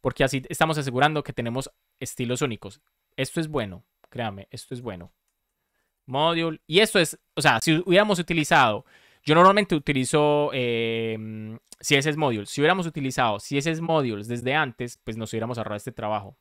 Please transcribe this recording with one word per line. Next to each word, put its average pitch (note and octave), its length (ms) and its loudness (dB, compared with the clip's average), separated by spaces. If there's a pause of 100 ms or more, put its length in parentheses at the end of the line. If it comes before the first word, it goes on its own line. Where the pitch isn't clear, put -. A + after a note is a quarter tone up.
Porque C3+ 240 0
así C3 240 -2
estamos D#3+ 280 0
asegurando C#3+ 460 0
que - 80 -10
tenemos A#2+ 400 -6 (260)
estilos B2 440 -4
únicos. G#2+ 400 -6 (340)
Esto C3 240 -4
es D#3+ 80 -4
bueno. A2+ 380 -6 (240)
Créame, G#2 420 -8
esto - 240 -14
es A#2+ 60 -12
bueno. F2+ 300 -12 (920)
Module. D#3+ 640 -2
Y E3 140 4
esto G#3+ 180 2
es, D#3+ 180 0 (160)
o D#3+ 80 -4
sea, C3+ 200 4
si D#3+ 220 4
hubiéramos G3 360 4
utilizado, D3+ 680 2 (380)
yo D3 100 2
normalmente F#3+ 400 6
utilizo, D3 800 2
eh, A2+ 640 -2 (600)
C - 180 2
S D3 140 0
S D3 80 -4
Modules. A#2 280 0
Si - 140 -4
hubiéramos F3 240 2
utilizado C3 540 -2
C - 180 -6
S C#3+ 140 -2
S D#3+ 100 -6
Modules C3+ 460 -2
desde A#2+ 260 -4
antes, C3 500 -4
pues A2 140 -10
nos A2+ 160 -8
hubiéramos A2+ 240 -6
ahorrado G#2+ 200 -6
este A#2 140 -10
trabajo. G#2+ 500 -6